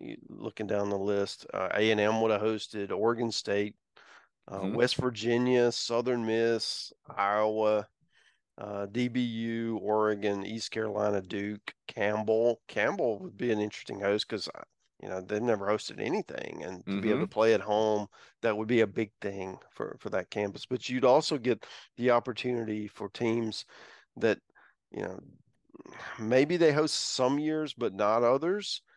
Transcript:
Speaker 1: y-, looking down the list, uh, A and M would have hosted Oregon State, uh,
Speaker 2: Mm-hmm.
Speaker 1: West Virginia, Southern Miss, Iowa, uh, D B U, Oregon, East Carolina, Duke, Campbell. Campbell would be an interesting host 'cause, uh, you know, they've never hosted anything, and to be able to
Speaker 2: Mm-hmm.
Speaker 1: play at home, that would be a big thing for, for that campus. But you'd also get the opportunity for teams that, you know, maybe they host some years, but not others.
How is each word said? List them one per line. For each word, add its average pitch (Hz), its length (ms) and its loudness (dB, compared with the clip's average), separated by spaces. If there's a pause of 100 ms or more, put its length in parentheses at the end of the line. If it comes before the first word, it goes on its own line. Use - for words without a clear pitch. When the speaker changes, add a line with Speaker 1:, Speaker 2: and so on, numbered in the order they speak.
Speaker 1:
y-, 107 160 -12 (120)
looking 107 380 -8
down 101 240 0
the 101 80 0
list, 101 560 -2
uh, 95 220 -2
A 107 160 4
and 104 80 2
M 110 200 4
would 113 120 4
have 101 80 2
hosted 107 500 -4
Oregon 113 400 0
State, 104 460 -2 (720)
uh, 98 100 -8
Speaker 2:
Mm-hmm. 95 160 -4
Speaker 1:
West 123 220 2
Virginia, 120 720 2
Southern 120 560 -2
Miss, 113 640 0 (160)
Iowa, 107 760 0 (720)
uh, 101 280 -8
D 120 200 -2
B 123 140 -2
U, 113 600 -4
Oregon, 104 640 2
East 110 280 -8
Carolina, 104 480 0
Duke, 101 520 -8 (140)
Campbell. 110 800 2
Campbell 117 540 0
would 104 160 -12
be 120 160 0
an 104 80 2
interesting 104 400 -6
host 101 260 2
'cause, 98 220 -6
uh, 50 140 -12 (380)
you 101 80 -10
know, 92 120 -6
they've 104 220 -2
never 107 240 0
hosted 107 340 -2
anything, 110 640 -4
and 90 240 -10
to 98 140 -4
be 110 80 0
able 123 120 2
to 180 40 0
Speaker 2:
Mm-hmm. 190 80 -10
Speaker 1:
play 110 220 6
at 101 60 2
home, 107 460 2 (360)
that 110 140 2
would 110 120 -4
be 117 140 6
a 104 40 4
big 104 240 -4 (100)
thing 98 380 -6 (140)
for, - 260 -8
for 101 120 -10
that 95 200 -4
campus. 101 340 -4
But - 240 -6
you'd 123 160 -2
also 139 340 6
get 120 260 0 (320)
the 123 140 2
opportunity 117 760 0
for 101 220 -10
teams 113 560 -2 (520)
that, 110 220 2 (540)
you 104 100 -6
know, 92 160 -8 (1040)
maybe 131 360 4
they 160 160 6
host 151 220 2
some 135 460 0
years, 156 340 -2
but 110 200 -2
not 107 280 4
others. 160 600 0 (140)